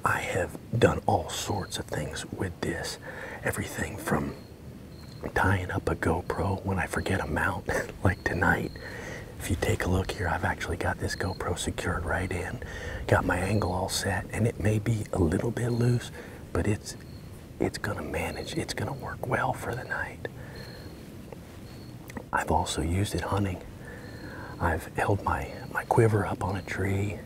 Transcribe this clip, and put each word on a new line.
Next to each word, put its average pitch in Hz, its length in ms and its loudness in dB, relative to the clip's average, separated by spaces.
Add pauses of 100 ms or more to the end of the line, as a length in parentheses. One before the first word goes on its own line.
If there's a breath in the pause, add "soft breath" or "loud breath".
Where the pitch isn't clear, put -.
I - 160 2
have - 360 -2 (220)
done 87 280 6
all - 220 4
sorts - 480 -4
of 1077 100 -4
things - 400 -4
with - 340 -2
this. - 380 -2 (440 loud breath)
Everything - 540 -2
from - 400 0 (960)
tying 90 380 4
up - 180 0
a 80 60 2
GoPro 87 680 0
when 95 140 2
I 76 80 2
forget - 340 0
a - 60 -4
mount, 80 420 0 (180)
<laughs> - 180 -10
like 92 180 4
tonight. - 480 4 (680 loud breath)
If - 100 -4
you - 100 4
take - 240 2
a 87 60 2
look 92 220 2
here, 87 160 -2
I've 82 160 0
actually 85 320 0
got - 240 0
this - 160 -2
GoPro 90 420 -2
secured 90 460 -2
right 82 260 0
in, - 300 -2 (480 loud breath)
got - 160 6
my 92 140 2
angle 95 340 2
all 92 160 0
set, 95 440 0
and 110 140 2
it - 140 0
may 107 180 4
be 107 340 2
a - 60 2
little 90 320 4
bit 120 220 0
loose, 120 400 4 (400 loud breath)
but 82 160 2
it's, - 280 0 (640)
it's - 180 2
gonna - 260 -2
manage, - 520 -4
it's - 180 -2
gonna - 200 -2
work - 340 -6
well 127 260 2
for - 220 -4
the - 100 -6
night. - 440 -4 (2000 loud breath)
I've - 160 0
also 87 320 2
used 90 320 2
it 85 60 2
hunting. 98 420 0 (1000 loud breath)
I've - 260 2 (100)
held - 260 4
my, 82 240 0 (260)
my - 120 -2
quiver 107 420 10
up 87 160 -2
on 95 140 0
a 90 60 -2
tree. 98 640 0